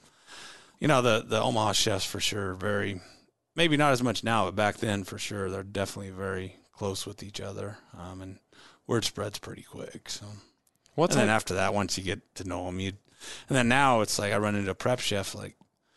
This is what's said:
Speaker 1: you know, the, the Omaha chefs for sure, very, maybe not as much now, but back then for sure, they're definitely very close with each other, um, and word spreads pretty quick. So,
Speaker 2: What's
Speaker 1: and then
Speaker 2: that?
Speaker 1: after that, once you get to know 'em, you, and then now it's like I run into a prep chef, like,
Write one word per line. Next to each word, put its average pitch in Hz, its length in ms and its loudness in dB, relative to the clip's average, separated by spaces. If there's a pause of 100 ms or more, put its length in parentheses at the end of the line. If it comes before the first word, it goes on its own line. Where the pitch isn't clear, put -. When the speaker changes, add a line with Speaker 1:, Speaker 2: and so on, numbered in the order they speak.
(800)
Speaker 1:
you - 80 2
know, 135 140 6
the, 120 260 4
the 113 140 2
Omaha 110 320 2
chefs 95 320 2
for - 160 -6
sure, 98 320 -2
very, 101 480 -2 (560)
maybe 160 180 4
not 147 160 6
as 123 100 4
much 120 220 0
now, 113 220 4
but 92 100 -2
back 104 220 2
then 101 260 0
for 101 140 -10
sure, 98 320 -6
they're 95 140 -6
definitely 98 480 -4
very 95 440 -6 (160)
close 98 340 -4
with - 180 -12
each 101 180 -12
other, 101 380 -8 (200)
um, 92 220 -12
and 95 180 -14 (460)
word 117 180 0
spreads - 360 -4
pretty - 240 -14
quick. - 460 -14
So, - 160 -10 (720)
Speaker 2:
What's 170 200 2
Speaker 1:
and 135 80 6
then 104 40 4
Speaker 2:
that? 110 80 6
Speaker 1:
after 104 200 0
that, 95 180 2
once 101 240 0
you 98 80 -6
get 95 300 -6
to 95 100 -10
know 90 240 -4
'em, 92 100 -4
you, 95 140 -4 (560)
and 139 80 2
then 120 100 4
now 131 320 6
it's - 180 2
like 104 140 0
I 107 60 2
run 104 180 2
into 98 160 0
a 90 40 -2
prep 123 260 0
chef, 98 340 -2
like, 101 220 -12 (400)